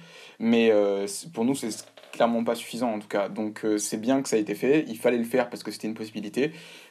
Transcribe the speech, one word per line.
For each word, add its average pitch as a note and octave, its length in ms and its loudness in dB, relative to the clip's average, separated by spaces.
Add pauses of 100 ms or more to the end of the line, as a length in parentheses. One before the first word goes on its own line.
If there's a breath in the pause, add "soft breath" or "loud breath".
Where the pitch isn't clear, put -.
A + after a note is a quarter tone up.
(400 loud breath)
Mais, A#2 320 6
euh, G2+ 360 4
c-, - 260 -10
pour A2+ 120 -2
nous, C3+ 100 2
c'est B2 140 -4 (440)
clairement A#2 320 2
pas A#2+ 100 0
suffisant, A#2 380 -4
en G#2+ 80 -4
tout G#2 80 -14
cas. G2+ 200 0
Donc, G#2+ 360 -6
euh, G#2+ 140 2
c'est A2 180 -4
bien B2+ 260 0
que C3+ 60 -6
ça A#2+ 80 2
ait A2 40 4
été G#2+ 140 -2
fait. D3 340 2
Il A2+ 100 -8
fallait B2 200 2
le A#2 60 0
faire A#2+ 260 0
parce G2+ 120 -10
que A2 80 -8
c'était G#2 180 -8
une G#2+ 60 -6
possibilité. A2 580 -4 (380 loud breath)